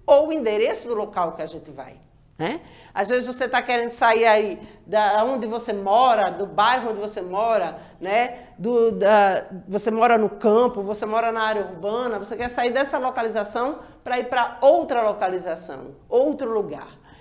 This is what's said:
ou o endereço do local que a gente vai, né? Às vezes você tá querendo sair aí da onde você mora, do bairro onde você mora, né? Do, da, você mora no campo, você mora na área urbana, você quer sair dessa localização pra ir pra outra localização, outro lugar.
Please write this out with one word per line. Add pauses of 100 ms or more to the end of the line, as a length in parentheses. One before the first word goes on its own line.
ou
o
endereço
do
local
que
a
gente
vai, (420)
né? (300)
Às
vezes
você
tá
querendo
sair
aí (280)
da
onde
você
mora,
do
bairro
onde
você
mora, (240)
né? (100)
Do,
da, (220)
você
mora
no
campo,
você
mora
na
área
urbana,
você
quer
sair
dessa
localização (220)
pra
ir
pra
outra
localização, (140)
outro
lugar. (240)